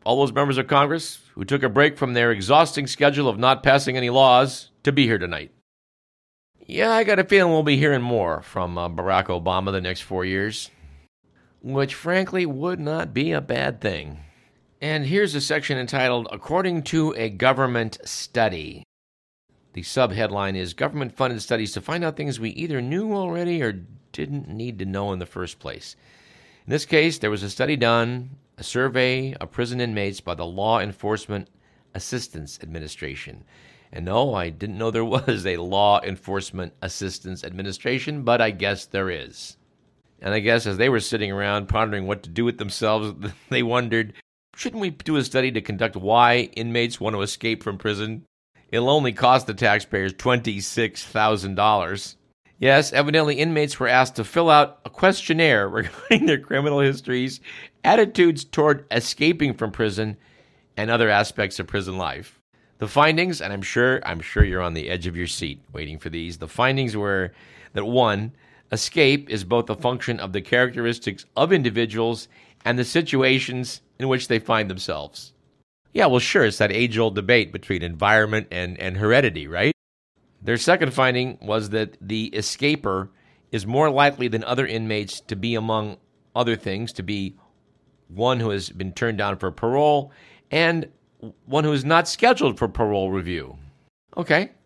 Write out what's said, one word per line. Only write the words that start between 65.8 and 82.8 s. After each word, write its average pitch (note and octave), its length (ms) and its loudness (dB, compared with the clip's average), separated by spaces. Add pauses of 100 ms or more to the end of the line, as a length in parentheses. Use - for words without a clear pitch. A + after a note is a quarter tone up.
for E2 120 -10
these, E2 280 -8
the E2 100 -10
findings B2+ 480 0
were G2 360 0 (400)
that, G2+ 120 -4
one, A2+ 480 2 (400)
escape C#3 580 2
is G2+ 140 -4
both A#2 260 0
a G#2 60 -4
function B2 420 -4
of F#2+ 140 -8
the F2+ 100 -4
characteristics A#2 800 0 (120)
of D#3+ 160 4
individuals A2+ 760 0 (360)
and B2 140 0
the B2 60 0
situations C3 960 0 (200)
in C3 80 -2
which B2+ 180 0
they A2+ 140 2
find A2 280 0
themselves. E2 640 -8 (600)
Yeah, G#3+ 140 4
well, B2 120 6
sure, C#3 260 4
it's G#2 140 2
that G#2 140 4
age-old A2+ 420 0
debate G#2 380 2
between F#2 300 -4
environment G#2 680 2
and, F2+ 300 -6
and F#2 160 -4
heredity, G#2+ 500 2
right? F2+ 260 0 (720)
Their A#2+ 160 0
second E3 340 2
finding B2+ 480 0
was G#2 300 -2
that A2 300 -4
the A2 340 -6
escaper G#2 720 -2 (440)